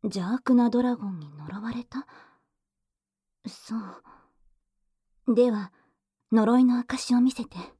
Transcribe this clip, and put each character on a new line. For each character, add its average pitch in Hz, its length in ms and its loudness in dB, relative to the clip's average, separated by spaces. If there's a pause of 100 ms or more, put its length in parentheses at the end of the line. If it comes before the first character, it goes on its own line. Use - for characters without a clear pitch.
邪 202 300 -4
悪 254 200 0
な 240 160 6
ド 240 120 0
ラ 247 140 0
ゴ 202 140 -10
ン 180 100 -10
に 147 160 -16
呪 175 260 -14
わ 226 100 -8
れ 240 120 -8
た？ 269 220 -12 (1400)
そ - 280 -12 (1500)
う。 240 60 2
で 247 160 4
は、 208 220 -6 (600)
呪 226 280 4
い 254 60 8
の 247 120 4
証 247 380 -2
を 247 60 4
見 262 100 4
せ - 140 -10
て。 - 120 -20 (220)